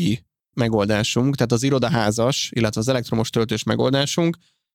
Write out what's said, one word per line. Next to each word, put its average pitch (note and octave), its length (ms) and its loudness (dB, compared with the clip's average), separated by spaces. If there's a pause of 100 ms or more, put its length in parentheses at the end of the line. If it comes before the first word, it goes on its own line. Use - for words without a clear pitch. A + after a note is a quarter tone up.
(560)
megoldásunk, A2+ 800 0
tehát A#2 160 0
az A#2 100 2
irodaházas, A#2+ 920 0
illetve A2 260 0
az A2 80 0
elektromos A#2 420 -2
töltős A2 320 -2
megoldásunk, C#3 720 0 (380)